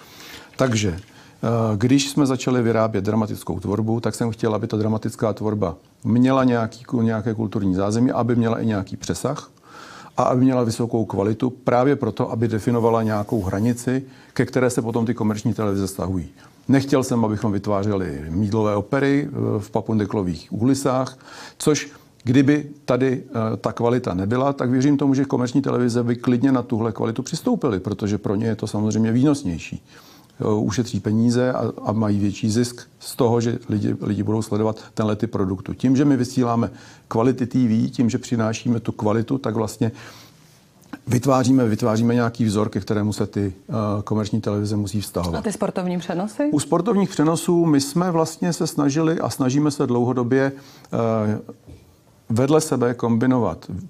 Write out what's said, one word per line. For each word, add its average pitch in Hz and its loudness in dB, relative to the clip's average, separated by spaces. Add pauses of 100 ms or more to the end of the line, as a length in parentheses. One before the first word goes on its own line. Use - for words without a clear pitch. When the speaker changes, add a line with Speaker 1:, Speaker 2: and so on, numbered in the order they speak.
(560)
Speaker 1:
Takže, 110 0
eh, - -8 (280)
když 131 2
jsme 147 2
začali 127 0
vyrábět 110 2
dramatickou 104 -2
tvorbu, 110 -2
tak 110 -2
jsem 117 -2
chtěl, 110 -2
aby 107 -2
ta 110 -4
dramatická 107 -2
tvorba 104 -2 (280)
měla 127 4
nějaký, 117 0 (160)
nějaké 113 0
kulturní 101 -2
zázemí, 107 2
aby 120 0
měla 113 2
i 113 0
nějaký 104 -2
přesah - -6 (680)
a 127 4
aby 127 4
měla 127 4
vysokou 113 0
kvalitu 107 0
právě 127 2
proto, 120 -2
aby 113 0
definovala 113 2
nějakou 110 -2
hranici, 120 -2 (300)
ke 123 2
které 127 2
se 123 0
potom 113 0
ty 117 0
komerční 107 0
televize 98 0
stahují. 90 -4 (400)
Nechtěl 135 4
jsem, 117 0
abychom 104 0
vytvářeli 98 -2
mýdlové 104 0
opery, 139 0
eh, - -12 (240)
v 95 -10
papundeklových 104 -2
úlisách, 131 0 (400)
což - 0 (340)
kdyby 143 4 (180)
tady, 127 0
eh, 110 -4
ta 113 -2
kvalita 117 0
nebyla, 123 0
tak 139 -2
věřím 135 2
tomu, 139 2
že 139 2
komerční 127 0
televize 123 0
by 120 0
klidně 123 2
na 123 2
tuhle 113 -2
kvalitu 117 -4
přistoupily, 160 -2
protože 101 -2
pro 107 -2
ně 110 -2
je 107 -2
to 110 -8
samozřejmě 107 0
výnosnější. 120 -2 (580)
Eh, - -2
ušetří 107 -2
peníze 120 2
a, 113 -2 (120)
a 110 0
mají 104 0
větší 101 -2
zisk 120 -2 (180)
z - -14
toho, 120 4
že 117 0 (100)
lidi, 107 0
lidi 101 -2
budou 107 0
sledovat 107 0 (180)
tenhle 104 0
typ 113 -2
produktu. 95 -2
Tím, 131 2
že 147 4
my 143 4
vysíláme 117 0 (380)
kvality 127 2
T 127 2
V, 113 2
tím, 117 2
že 123 0
přinášíme 113 -2
tu 110 -4
kvalitu, 113 0
tak 110 -2
vlastně 113 -2 (1120)
vytváříme, 127 4
vytváříme 113 2
nějaký 117 0
vzor, 104 0
ke 101 -4
kterému 104 -2
se 104 -2
ty, 101 -2 (160)
eh, 185 -8 (300)
komerční 107 -2
televize 104 -2
musí 104 -4
vztahovat. 87 -4
Speaker 2:
A - -6
ty 214 -4
sportovní 180 -4
přenosy? 202 -4
Speaker 1:
U 143 2
sportovních 185 2
přenosů 165 2
my 147 4
jsme 175 0
vlastně 165 0
se 165 -2
snažili 156 0
a - -2
snažíme 143 2
se 139 0
dlouhodobě, 123 2 (400)
eh, 110 0 (920)
vedle 135 4
sebe 123 0
kombinovat 117 0 (200)